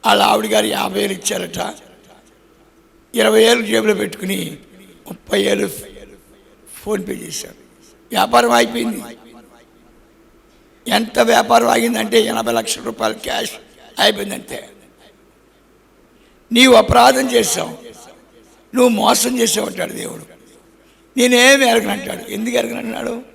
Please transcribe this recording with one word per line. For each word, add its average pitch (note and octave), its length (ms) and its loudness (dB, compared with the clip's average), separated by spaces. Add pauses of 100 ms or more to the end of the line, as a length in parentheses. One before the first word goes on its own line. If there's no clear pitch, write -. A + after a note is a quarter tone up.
వాళ్ళ G#2 160 4
ఆవిడ A2 300 2
గారు G#3+ 140 2
యాభై G2 340 -4
వేలు G3 140 -2
ఇచ్చారట, - 640 -8 (1400)
ఇరవై A3 280 4
వేలు A#3+ 180 4
జేబులో G#3+ 320 0
పెట్టుకుని F#3+ 640 -6 (500)
ముప్పై G3 360 -4
వేలు G3+ 220 0 (1200)
PhonePe G3 260 -6
చేశారు. - 440 -12 (560)
వ్యాపారం A#3 400 2
అయిపోయింది. A#3 500 0 (1900)
ఎంత A3 320 -2
వ్యాపారం A#3 480 4
ఆగిందంటే, A2+ 540 0
ఎనభై A2+ 300 -4
లక్షల A2+ 300 -4
రూపాయలు A2+ 320 -4
క్యాష్ - 380 -8 (480)
అయిపోయిందంతే. G3+ 680 -2 (1800)
"నీవు B3 220 6
అపరాధం B3 580 4
చేశావు, A3 380 -2 (1040)
నువ్వు B3 140 4
మోసం A#3+ 500 0
చేసావు" A3 260 -2
అంటాడు - 280 -8
దేవుడు. - 320 -12 (920)
"నేనేమి B3 480 6
ఎరగనంటాడు." G#3+ 640 -2
ఎందుకు A3+ 260 -6
ఎరగనంటున్నాడు? A#3 680 -6 (120)